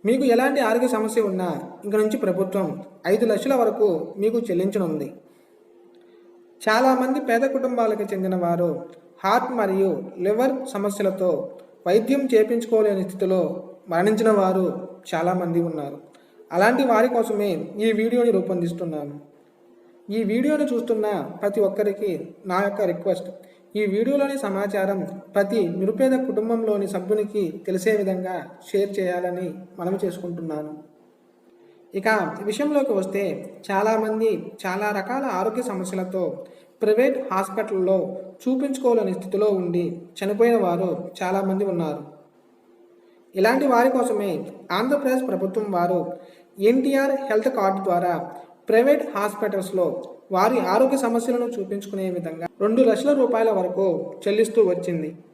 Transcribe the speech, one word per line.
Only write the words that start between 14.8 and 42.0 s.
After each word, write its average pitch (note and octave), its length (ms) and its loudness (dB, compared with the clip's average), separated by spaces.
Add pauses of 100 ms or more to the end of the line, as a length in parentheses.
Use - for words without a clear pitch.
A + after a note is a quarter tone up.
చాలామంది E3+ 500 0 (100)
ఉన్నారు. D3 280 -8 (540)
అలాంటి A#3 400 4
వారి A3+ 240 4
కోసమే G#3 340 0 (360)
ఈ A3+ 40 4 (100)
వీడియోని A#3+ 380 2
రూపొందిస్తున్నాను. E3+ 800 -4 (1000)
ఈ A3+ 40 0 (120)
వీడియోని C#4+ 400 2
చూస్తున్న A3+ 360 -2 (340)
ప్రతి G3+ 260 0
ఒక్కరికి G3+ 420 -2 (400)
నా F3+ 140 2
యొక్క G3+ 260 -2
రిక్వెస్ట్, - 400 -4 (500)
ఈ G#3+ 40 0 (100)
వీడియోలోని C#4 520 0
సమాచారం G3 540 -2 (360)
ప్రతి G3+ 260 2 (180)
నిరుపేద A#3+ 340 2 (140)
కుటుంబంలోని G#3+ 680 0
సభ్యునికి G#3 500 -2 (240)
తెలిసే F#3+ 340 0
విధంగా F#3 340 -2 (320)
షేర్ G3+ 300 0
చేయాలని F3+ 500 -2 (320)
మనవి F#3+ 240 -2
చేసుకుంటున్నాను. E3 720 -6 (1200)
ఇక G3 140 -2 (420)
విషయంలోకి C#4+ 500 0
వస్తే, F#3+ 240 -2 (460)
చాలామంది A3 600 0 (320)
చాలా G3+ 260 -2 (100)
రకాల B3+ 260 -4 (140)
ఆరోగ్య A3+ 320 -2
సమస్యలతో F#3 520 -4 (580)
ప్రైవేట్ A#3 380 4 (120)
హాస్పిటల్లో F#3+ 680 0 (440)
చూపించుకోలేని B3+ 760 0
స్థితిలో G3+ 320 0 (120)
ఉండి F3 240 0 (340)
చనిపోయిన A3 380 2 (100)
వారు F3 220 0 (320)
చాలామంది F#3+ 520 0
ఉన్నారు. D#3 280 -4 (1300)